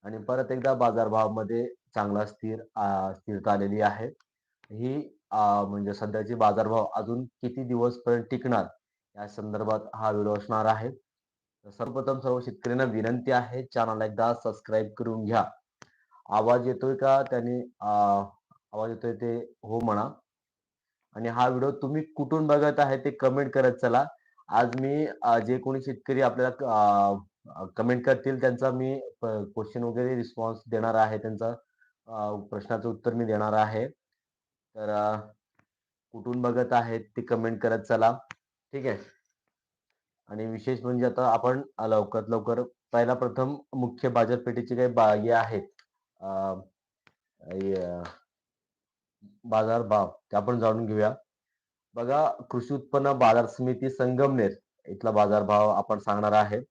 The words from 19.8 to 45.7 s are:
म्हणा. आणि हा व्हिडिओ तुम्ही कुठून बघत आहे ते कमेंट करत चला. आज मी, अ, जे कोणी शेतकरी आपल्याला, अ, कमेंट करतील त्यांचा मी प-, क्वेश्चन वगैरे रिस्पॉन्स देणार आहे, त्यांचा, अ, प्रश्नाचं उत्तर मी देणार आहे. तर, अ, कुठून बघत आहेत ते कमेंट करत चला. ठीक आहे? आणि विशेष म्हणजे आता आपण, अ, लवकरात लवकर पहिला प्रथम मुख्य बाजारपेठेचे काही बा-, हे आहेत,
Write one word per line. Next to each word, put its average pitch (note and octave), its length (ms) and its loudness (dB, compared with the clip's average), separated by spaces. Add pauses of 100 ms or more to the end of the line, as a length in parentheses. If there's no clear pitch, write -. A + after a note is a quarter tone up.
म्हणा. G#2+ 280 0 (1000)
आणि A2+ 120 -6
हा B2 200 2
व्हिडिओ C3 240 0
तुम्ही C#3+ 320 -4
कुठून D#3 440 -2
बघत D3 320 4
आहे C3+ 180 2
ते C3+ 140 -2
कमेंट C3+ 420 0
करत C3 220 4
चला. B2 300 2 (420)
आज B2 340 2
मी, C#3+ 260 0 (140)
अ, A#2 180 4
जे A#2 180 0
कोणी C3 240 -4
शेतकरी C3+ 400 -2
आपल्याला, B2 480 0
अ, G2+ 440 6 (640)
कमेंट B2 280 0
करतील C3 360 0
त्यांचा C3 300 0
मी C3 300 -4 (200)
प-, B2 40 -6
क्वेश्चन G#2+ 580 -6
वगैरे B2 320 -2
रिस्पॉन्स A2+ 440 -6 (100)
देणार A2+ 260 0
आहे, A2 220 2
त्यांचा, A2 320 -4 (580)
अ, G#2+ 280 -6
प्रश्नाचं G#2 540 -6
उत्तर A2+ 240 -4
मी A#2 120 -2
देणार G#2+ 280 0
आहे. G#2+ 340 0 (880)
तर, G#2+ 140 -8
अ, G#2+ 300 0 (920)
कुठून B2 300 -6
बघत B2 320 2
आहेत A#2 320 0 (120)
ते A#2+ 40 -6
कमेंट A2+ 400 -2
करत A2+ 180 0
चला. A#2 380 2 (560)
ठीक C3+ 120 -8
आहे? A2 120 -2 (1300)
आणि G#2+ 180 -8
विशेष A2+ 360 -4
म्हणजे B2 240 0
आता B2 220 2
आपण, B2 340 2 (160)
अ, A2 100 -4
लवकरात G#2+ 400 2
लवकर A2+ 340 -2 (300)
पहिला A#2+ 220 4
प्रथम B2+ 420 -2 (180)
मुख्य B2 360 -2
बाजारपेठेचे A#2+ 680 0
काही B2 120 2
बा-, A2 280 6
हे G#2+ 160 2
आहेत, A2 360 2 (520)